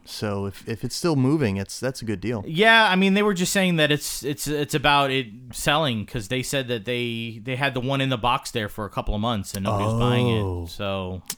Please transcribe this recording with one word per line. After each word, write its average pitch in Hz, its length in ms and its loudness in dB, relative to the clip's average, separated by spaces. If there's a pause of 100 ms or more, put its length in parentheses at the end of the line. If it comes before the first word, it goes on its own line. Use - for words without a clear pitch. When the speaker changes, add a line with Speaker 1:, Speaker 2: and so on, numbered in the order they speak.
Speaker 1:
So 101 420 -4
if, - 220 -10
if 113 160 -6
it's - 120 -6
still 170 200 2
moving, 131 420 4
it's, 98 220 -6
that's 131 220 -4
a 117 40 -10
good 104 160 -2
deal. 107 260 -4
Speaker 2:
Yeah, 220 420 6
I 185 60 2
mean, 190 180 6
they 208 100 4
were 208 120 4
just 175 180 0
saying 185 220 2
that 151 160 4
it's, - 320 -2
it's, 143 240 -4
it's 147 260 -2
about 143 380 4
it 131 160 0 (260)
selling, 143 520 0
'cause 107 240 -8
they 131 140 -2
said 135 260 -4
that 113 160 -4
they, 117 580 -4
they 127 140 -6
had 131 160 0
the 127 80 -2
one 135 200 0
in 135 80 0
the 127 80 0
box 120 340 0
there 110 180 -2
for 107 160 -6
a 95 40 -8
couple 107 240 -2
of 104 80 0
months 110 320 -2
and 95 120 -4
nobody 104 200 2
was 113 140 0
buying 123 280 4
Speaker 1:
Oh. 95 360 0
Speaker 2:
it. 82 60 -10
So 95 520 -6 (160)